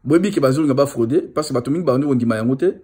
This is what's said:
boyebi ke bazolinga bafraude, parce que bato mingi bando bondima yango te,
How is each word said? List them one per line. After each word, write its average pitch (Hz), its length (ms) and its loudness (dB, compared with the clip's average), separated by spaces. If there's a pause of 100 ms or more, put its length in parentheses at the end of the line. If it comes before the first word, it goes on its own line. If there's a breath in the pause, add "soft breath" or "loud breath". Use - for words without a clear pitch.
boyebi 175 260 2
ke 151 100 -2
bazolinga 135 340 2
bafraude, 139 600 0
parce 151 140 -4
que 135 60 -6
bato 127 160 -2
mingi 170 140 -2
bando 135 220 0
bondima 120 300 0
yango 120 200 -2
te, 180 280 -2